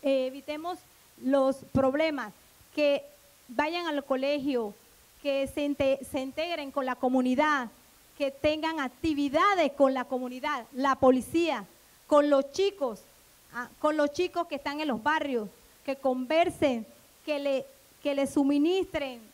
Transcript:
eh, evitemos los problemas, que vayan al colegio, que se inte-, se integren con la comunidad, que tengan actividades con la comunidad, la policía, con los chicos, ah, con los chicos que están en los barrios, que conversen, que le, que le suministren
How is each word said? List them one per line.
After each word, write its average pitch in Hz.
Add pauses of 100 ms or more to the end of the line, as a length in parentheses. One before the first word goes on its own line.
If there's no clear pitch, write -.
eh, 269
evitemos 302 (440)
los 269 (140)
problemas, 269 (400)
que 285 (440)
vayan 311
al 285
colegio, 262 (480)
que 277
se 285
inte-, 269 (120)
se 285
integren 294
con 269
la 254
comunidad, 254 (480)
que 277
tengan 311
actividades 294
con 269
la 254
comunidad, 254
la 269
policía, 262 (420)
con 294
los 277
chicos, 330 (520)
ah, - (100)
con 302
los 294
chicos 349
que 320
están 294
en 311
los 220
barrios, 277 (360)
que 269
conversen, 262 (400)
que 294
le, 277 (380)
que 285
le 277
suministren 285 (120)